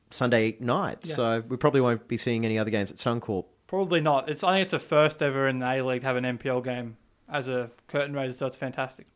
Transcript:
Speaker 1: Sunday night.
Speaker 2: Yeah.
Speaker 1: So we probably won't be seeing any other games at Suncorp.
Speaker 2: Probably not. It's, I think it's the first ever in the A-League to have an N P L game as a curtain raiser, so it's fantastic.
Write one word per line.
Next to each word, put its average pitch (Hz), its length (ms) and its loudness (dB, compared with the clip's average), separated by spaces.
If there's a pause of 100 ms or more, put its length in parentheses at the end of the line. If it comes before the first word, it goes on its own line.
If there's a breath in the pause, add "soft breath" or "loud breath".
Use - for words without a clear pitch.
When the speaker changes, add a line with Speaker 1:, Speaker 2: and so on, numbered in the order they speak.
(100)
Speaker 1:
Sunday 113 500 2
night. 139 420 -2
Speaker 2:
Yeah. 160 120 -6
Speaker 1:
So 113 340 0
we 127 80 -4
probably 139 240 4
won't 120 280 2
be 120 80 -2
seeing 117 280 -2
any 110 140 0
other 110 120 0
games 101 200 0
at - 80 -18
Suncorp. 113 460 -2 (240)
Speaker 2:
Probably 185 320 0
not. 151 280 2
It's, 147 140 -6
I 185 120 4
think 190 80 4
it's 190 100 -2
the 156 80 0
first 151 420 4
ever 135 260 2
in 127 120 0
the 123 100 -2
A-League 127 300 0
to 131 60 -6
have 127 100 0
an 127 80 -2
N 123 140 -2
P 135 100 -6
L 123 120 0
game 120 360 -6 (320)
as 139 200 -4
a 123 220 -2 (180)
curtain 143 260 -2
raiser, 131 220 -4
so 139 100 -4
it's 127 100 -8
fantastic. 131 600 -8